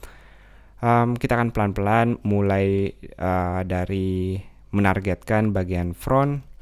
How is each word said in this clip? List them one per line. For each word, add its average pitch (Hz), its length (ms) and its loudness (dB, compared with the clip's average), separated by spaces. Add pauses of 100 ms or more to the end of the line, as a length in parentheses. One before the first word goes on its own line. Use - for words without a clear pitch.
(840)
Em, 120 320 2
kita 120 240 0
akan 117 160 0
pelan-pelan 107 720 2
mulai, 98 720 0
eh, 90 640 -2
dari 92 720 -2 (400)
menargetkan 101 800 0
bagian 90 400 -2
front 139 480 0 (200)